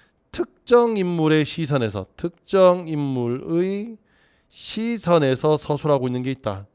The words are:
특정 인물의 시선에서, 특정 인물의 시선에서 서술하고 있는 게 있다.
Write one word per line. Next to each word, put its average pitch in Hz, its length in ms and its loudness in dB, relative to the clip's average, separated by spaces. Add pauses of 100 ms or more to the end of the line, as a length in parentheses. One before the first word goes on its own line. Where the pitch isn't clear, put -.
(300)
특정 240 680 0
인물의 160 480 2
시선에서, 123 640 -4 (100)
특정 180 720 2
인물의 160 1080 -4 (500)
시선에서 165 1080 0
서술하고 143 480 0
있는 123 160 -4
게 131 80 -4
있다. 101 440 -6